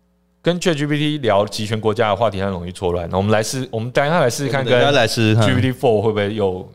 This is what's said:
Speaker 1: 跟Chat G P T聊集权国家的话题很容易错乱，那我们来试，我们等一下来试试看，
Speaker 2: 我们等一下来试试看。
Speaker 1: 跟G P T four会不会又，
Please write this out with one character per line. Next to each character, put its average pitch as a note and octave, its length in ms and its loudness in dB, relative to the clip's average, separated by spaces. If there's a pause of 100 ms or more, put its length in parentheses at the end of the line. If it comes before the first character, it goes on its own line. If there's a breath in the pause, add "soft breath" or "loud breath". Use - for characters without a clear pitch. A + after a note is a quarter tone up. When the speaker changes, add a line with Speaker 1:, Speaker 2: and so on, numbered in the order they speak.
(400)
Speaker 1:
跟 E3+ 220 0
Chat F3 140 2
G C#3+ 100 -2
P D3 120 -2
T D3+ 200 -2
聊 G#2+ 280 2
集 G#2+ 200 -6
权 G#2+ 160 -4
国 G#2+ 120 0
家 A2 140 0
的 G2+ 80 2
话 A2 140 2
题 G2 100 -6
很 F#2+ 80 -2
容 F2 180 -6
易 F2+ 60 -10
错 F2+ 220 -4
乱， F2 160 -4
那 F2+ 80 -2
我 F#2+ 40 2
们 G2+ 100 2
来 A2 120 2
试， C3 260 -6
我 A2+ 100 -6
们 A#2+ 120 -8
等 C#3+ 140 0
一 C#3+ 40 -2
下 E3+ 120 2
来 B2+ 80 2
试 C#3 160 -4
试 B2+ 60 -4
看， C#3 100 -2
Speaker 2:
我 - 20 -2
们 A#2 80 0
等 B2 80 4
一 B2 60 4
下 C#3+ 60 2
来 C3 140 4
试 A2 280 2
试 - 20 4
看。 A2 120 4
Speaker 1:
跟 G2 80 2
G G2+ 60 2
P B2+ 120 0
T B2 40 -14
four A2+ 220 2
会 A2 100 0
不 G2+ 60 0
会 G#2 180 0
又， F#2+ 420 -4